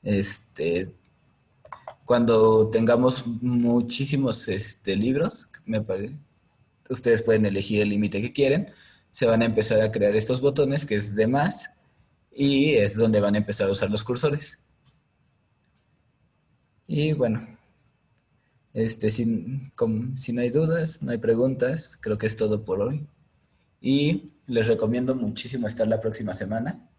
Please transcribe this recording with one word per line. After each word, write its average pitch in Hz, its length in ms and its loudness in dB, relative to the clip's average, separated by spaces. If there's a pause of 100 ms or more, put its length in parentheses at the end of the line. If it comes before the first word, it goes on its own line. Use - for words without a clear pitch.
Este, 95 880 -2 (1120)
cuando 110 640 4
tengamos 120 580 2
muchísimos, 120 1200 0
este, 98 480 -4
libros, 127 520 -2 (180)
me 110 160 -4
pare-, 107 340 -6 (720)
ustedes 117 340 2
pueden 107 220 4
elegir 98 360 -2
el 104 80 0
límite 101 320 -2
que 120 100 -6
quieren. 143 400 0 (400)
Se - 140 -2
van 113 160 4
a 117 40 2
empezar 110 360 2
a 107 100 2
crear 104 240 2
estos 123 240 0
botones, 139 460 0
que 107 100 -4
es 104 200 -4
de 110 120 2
más, 143 420 -2 (600)
y 139 440 2
es 101 200 2
donde 110 240 4
van 101 160 2
a 107 40 2
empezar 104 280 -2
a 98 40 0
usar 98 180 -2
los 107 140 -2
cursores. 143 560 -4 (2250)
Y 151 260 0
bueno, 117 340 -2 (1300)
este, 110 340 -2
sin, 117 680 -4
com-, 117 420 0
si - 160 -6
no 120 80 0
hay 123 100 0
dudas, 160 500 0
no 131 100 -4
hay 117 60 -2
preguntas, 123 840 0
creo 107 200 -2
que 110 80 -2
es 107 80 -2
todo 107 280 0
por 98 180 -2
hoy. 143 260 -4 (760)
Y 143 520 0 (120)
les 113 220 0
recomiendo 120 480 0
muchísimo 120 500 -4
estar 110 220 -2
la 110 140 0
próxima 107 340 -6
semana. 113 520 -8 (120)